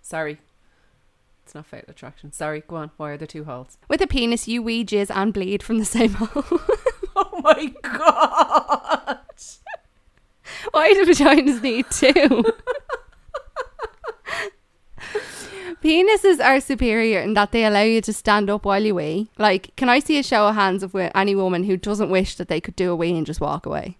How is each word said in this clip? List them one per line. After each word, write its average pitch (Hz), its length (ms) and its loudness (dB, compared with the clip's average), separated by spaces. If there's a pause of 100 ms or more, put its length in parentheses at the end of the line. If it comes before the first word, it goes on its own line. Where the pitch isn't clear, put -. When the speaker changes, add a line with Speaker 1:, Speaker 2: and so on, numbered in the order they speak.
Speaker 1:
Sorry. 156 360 -10 (1040)
It's - 100 -20
not 151 120 -18
Fatal - 240 -20
Attraction. 147 400 -20
Sorry, 151 380 -8
go 170 80 -12
on. 151 220 -10
Why 147 140 -10
are 147 40 -12
there 156 100 -12
two 151 180 -14
holes? 127 340 -16 (100)
Speaker 2:
With 302 140 0
a 285 40 0
penis, 233 400 -2
you 233 160 -4
wee, 226 220 -4
jizz 202 300 -2
and 196 180 0
bleed 196 300 -4
from 226 160 -2
the 208 80 -2
same 226 280 2
<laughs> - 0 -
hole. 226 300 -4 (720)
Speaker 1:
Oh 392 260 -4
my 294 300 2 (100)
God. 294 1400 0 (1500)
Speaker 2:
Why 320 200 6
do 381 140 6
vaginas 285 560 6
need 240 280 0
two? 269 540 4
<laughs> 440 100 2 (3250)
Penises 359 640 4
are 269 160 4
superior 226 600 0
in 190 140 -4
that 202 180 0
they 233 120 2
allow 208 180 2
you 226 200 2
to 214 100 -6
stand 208 380 0
up 208 160 -4
while 202 180 0
you 214 100 0
wee. 170 440 -4
Like, 202 380 0
can 254 120 0
I 247 100 4
see 302 200 0
a 277 40 -2
show 214 260 2
of 214 60 0
hands 196 280 0
of 185 100 -10
wi-, 185 220 -4
any 196 200 0
woman 185 300 0
who 196 140 0
doesn't 202 320 -4
wish 185 240 0
that - 140 -10
they 165 120 -2
could - 160 -14
do 180 160 -2
a 175 40 -2
wee 170 200 -2
and 160 100 -4
just - 140 -8
walk 147 240 -6
away? 147 360 -8